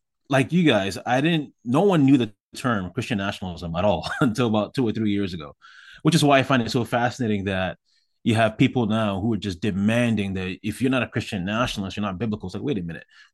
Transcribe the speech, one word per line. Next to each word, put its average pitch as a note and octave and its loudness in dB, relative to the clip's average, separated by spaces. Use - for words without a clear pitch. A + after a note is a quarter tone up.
like C3+ 2
you F3 4
guys, G2 4
I B2+ 2
didn't, D#3 0
no B2+ 2
one F3+ 6
knew C3+ 6
the A#2+ 0
term G2 -2
Christian A#2 -4
nationalism F2+ -6
at F2+ 0
all F#2+ 0
<laughs> - -2
until B2 0
about G#2+ 0
two B2+ 0
or G#2 0
three A2 -2
years G2+ -2
ago, D2 -14
which D#3+ 4
is D3 4
why C#3+ 6
I C3 2
find C3 2
it A2 -4
so A#2+ 0
fascinating A#2 -2
that F#2 -2
you A2+ 2
have A2 2
people B2+ 2
now G#2 -2
who A2+ -2
are G2+ -2
just F#2 -6
demanding G#2+ 0
that F#2 -6
if G#2+ -6
you're C3 0
not B2+ 0
a G#2 -6
Christian G#2 -6
nationalist, G#2+ -4
you're G#2 -6
not F#2+ -6
biblical. G#2 -6
It's F2+ -12
like, G2+ -8
wait C3+ -4
a F#2 -6
minute. E2 -12